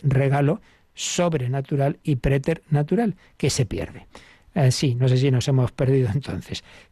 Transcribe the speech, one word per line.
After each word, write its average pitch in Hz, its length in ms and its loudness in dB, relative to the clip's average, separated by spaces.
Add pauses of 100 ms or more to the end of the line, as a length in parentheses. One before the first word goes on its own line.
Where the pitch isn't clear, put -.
regalo 139 580 2 (320)
sobrenatural 139 1080 -2
y 151 140 0
preternatural 151 1000 0 (180)
que 147 140 -2
se 127 160 0
pierde. - 420 -10 (460)
Eh, 135 180 4
sí, 127 240 0
no 127 140 2
sé 127 80 4
si 135 140 2
nos 127 180 0
hemos 127 240 2
perdido 131 400 2
entonces. - 500 -8 (280)